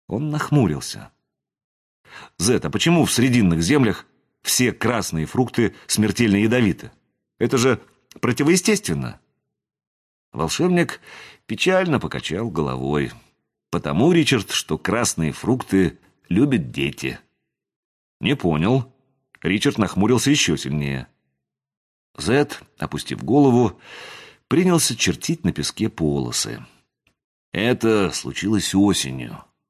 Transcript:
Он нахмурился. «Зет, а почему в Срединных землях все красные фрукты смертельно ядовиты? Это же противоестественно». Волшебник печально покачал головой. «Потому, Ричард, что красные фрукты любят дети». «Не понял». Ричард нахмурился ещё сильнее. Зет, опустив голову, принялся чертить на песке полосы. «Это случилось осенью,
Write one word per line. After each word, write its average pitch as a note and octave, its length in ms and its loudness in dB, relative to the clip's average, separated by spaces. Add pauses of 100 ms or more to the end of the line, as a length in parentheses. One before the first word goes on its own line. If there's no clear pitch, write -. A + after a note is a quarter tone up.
Он D3 220 -4
нахмурился. A#2 840 -2 (1300)
«Зет, G2+ 280 0
а D#2 40 -4
почему D3+ 360 2
в - 60 -2
Срединных A2+ 500 2
землях A2 440 0 (360)
все B2 320 0
красные G2 520 -2
фрукты A#2 500 0 (120)
смертельно G#2+ 480 2
ядовиты? G#2+ 560 2 (480)
Это A#2+ 180 0
же A#2+ 240 2 (380)
противоестественно». B2 1000 0 (1120)
Волшебник E3 680 0 (460)
печально F3+ 540 0
покачал E2+ 500 -6
головой. C#2 600 -2 (580)
«Потому, F2 420 2
Ричард, C#3 400 2
что - 260 -4
красные F2 540 -2
фрукты F#2+ 640 0 (300)
любят G2 440 0
дети». C2+ 480 -6 (1000)
«Не A#2 160 0
понял». F#2+ 580 0 (480)
Ричард G#2+ 360 0
нахмурился A2 520 2
ещё C#3 280 0
сильнее. C#2 500 -6 (1120)
Зет, D3 440 0 (160)
опустив - 460 -8
голову, B2 560 4 (680)
принялся E3+ 480 2
чертить - 480 -4
на D#2+ 100 0
песке G#2 360 -4
полосы. B1 760 -4 (880)
«Это A2 580 2
случилось F#2 640 -4
осенью, C2 680 0 (260)